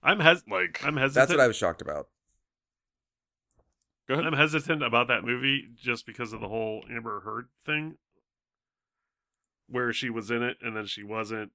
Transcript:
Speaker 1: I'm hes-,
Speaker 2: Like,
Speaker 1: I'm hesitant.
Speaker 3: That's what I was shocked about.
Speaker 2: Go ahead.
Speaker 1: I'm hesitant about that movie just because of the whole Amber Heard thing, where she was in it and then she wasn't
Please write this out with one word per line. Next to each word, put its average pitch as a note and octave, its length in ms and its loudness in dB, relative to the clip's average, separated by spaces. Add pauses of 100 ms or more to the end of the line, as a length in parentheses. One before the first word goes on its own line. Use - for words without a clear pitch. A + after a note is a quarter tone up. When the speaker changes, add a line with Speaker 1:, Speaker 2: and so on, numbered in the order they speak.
Speaker 1:
I'm F#3+ 180 2
hes-, E3 300 8
Speaker 2:
Like, F#2 340 -2
Speaker 1:
I'm D3+ 120 0
hesitant. C3+ 180 2
Speaker 3:
That's C3+ 180 6
what D3 120 4
I - 40 8
was G#2+ 80 0
shocked E2+ 260 -2
about. C#2+ 260 -8 (2000)
Speaker 2:
Go C3 60 0
ahead. D#3 120 0
Speaker 1:
I'm D#3+ 60 0
hesitant D3+ 500 2
about A#2+ 260 2
that A2+ 160 0
movie C3 520 -2
just A#2+ 300 -6
because A#2 260 -8
of A2 80 -10
the G2+ 80 -8
whole A2 420 -4
Amber A2+ 300 -8
Heard G#2+ 280 -10 (180)
thing, D3+ 320 -4 (1700)
where B2 240 -2
she B2+ 180 -4
was A2 200 -6
in A#2+ 120 0
it B2 200 -4
and A#2 140 -8
then G#2+ 100 -6
she G#2 160 -10
wasn't G#2+ 520 -6